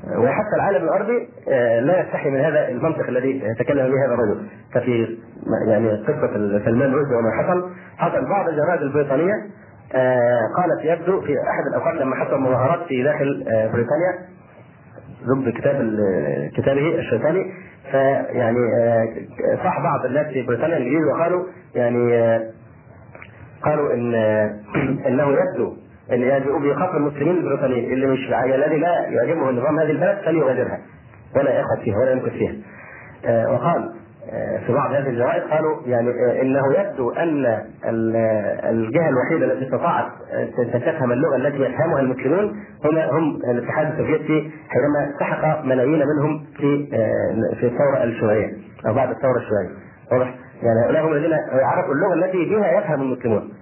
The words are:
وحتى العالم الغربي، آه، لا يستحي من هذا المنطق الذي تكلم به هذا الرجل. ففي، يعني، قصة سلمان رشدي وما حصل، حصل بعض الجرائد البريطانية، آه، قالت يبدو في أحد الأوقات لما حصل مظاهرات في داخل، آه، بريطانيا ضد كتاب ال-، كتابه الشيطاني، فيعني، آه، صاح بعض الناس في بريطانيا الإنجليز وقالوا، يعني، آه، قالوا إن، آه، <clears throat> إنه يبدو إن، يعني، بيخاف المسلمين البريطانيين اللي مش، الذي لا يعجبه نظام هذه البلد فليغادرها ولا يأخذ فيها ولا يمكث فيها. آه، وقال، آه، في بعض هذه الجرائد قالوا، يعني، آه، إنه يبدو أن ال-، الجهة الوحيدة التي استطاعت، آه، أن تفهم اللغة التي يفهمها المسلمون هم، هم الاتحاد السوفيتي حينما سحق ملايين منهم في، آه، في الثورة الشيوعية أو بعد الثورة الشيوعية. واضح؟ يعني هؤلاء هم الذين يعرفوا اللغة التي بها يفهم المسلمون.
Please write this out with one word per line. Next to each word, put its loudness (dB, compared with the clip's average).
وحتى 0
العالم 0
الغربي، -2
آه، 2
لا 2
يستحي -4
من 0
هذا 2
المنطق -2
الذي -2
تكلم 2
به 2
هذا 2
الرجل. 0
ففي، 0
يعني، 4
قصة 0
سلمان 2
رشدي 0
وما 2
حصل، -2
حصل 0
بعض 0
الجرائد 0
البريطانية، 0
آه، 4
قالت 0
يبدو 0
في -4
أحد -2
الأوقات -2
لما -2
حصل -2
مظاهرات 2
في -2
داخل، 0
آه، 2
بريطانيا 0
ضد 2
كتاب 0
ال-، 0
كتابه 2
الشيطاني، 0
فيعني، 2
آه، 4
صاح -2
بعض 0
الناس 0
في -4
بريطانيا 0
الإنجليز 0
وقالوا، 0
يعني، 2
آه، 4
قالوا 0
إن، -2
آه، 2
<clears throat> -2
إنه 2
يبدو 0
إن، 2
يعني، 2
بيخاف 0
المسلمين 0
البريطانيين 0
اللي 0
مش، 0
الذي 2
لا 0
يعجبه 0
نظام 0
هذه 2
البلد 0
فليغادرها 0
ولا 4
يأخذ 0
فيها 0
ولا 4
يمكث -2
فيها. -2
آه، 2
وقال، 0
آه، -4
في 0
بعض 0
هذه 0
الجرائد 0
قالوا، 0
يعني، 2
آه، 2
إنه 2
يبدو -2
أن 0
ال-، 0
الجهة 0
الوحيدة 0
التي -2
استطاعت، 0
آه، -4
أن -2
تفهم 0
اللغة 2
التي 0
يفهمها 0
المسلمون 0
هم، 2
هم 0
الاتحاد -2
السوفيتي 0
حينما 0
سحق -2
ملايين 2
منهم 0
في، 0
آه، 0
في 2
الثورة 2
الشيوعية 0
أو 0
بعد 2
الثورة 0
الشيوعية. -2
واضح؟ 0
يعني 4
هؤلاء 2
هم 2
الذين 0
يعرفوا 2
اللغة 2
التي 0
بها 2
يفهم -2
المسلمون. -2